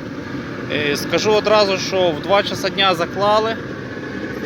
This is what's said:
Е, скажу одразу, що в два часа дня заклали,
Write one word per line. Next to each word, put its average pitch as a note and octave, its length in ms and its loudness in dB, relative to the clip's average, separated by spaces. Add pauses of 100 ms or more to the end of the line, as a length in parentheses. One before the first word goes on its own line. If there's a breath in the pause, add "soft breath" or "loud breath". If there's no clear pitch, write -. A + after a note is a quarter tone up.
(720)
Е, C#3+ 240 0
скажу E3+ 360 0
одразу, G#3 460 4
що F3+ 320 2
в D3 120 -2
два G3 200 4
часа G3 260 -2
дня F#3+ 260 2
заклали, G#3 600 0 (880)